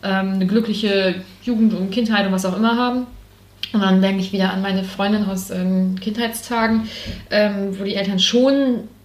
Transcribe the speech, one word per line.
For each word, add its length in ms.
ähm, 340
eine 120
glückliche 680
Jugend 300
und 180
Kindheit 340
und 60
was 140
auch 100
immer 220
haben. 280
Und 80
dann 200
denke 200
ich 100
wieder 220
an 80
meine 240
Freundin 400
aus, 260
ähm, 480
Kindheitstagen, 880
ähm, 480
wo 60
die 120
Eltern 240
schon 680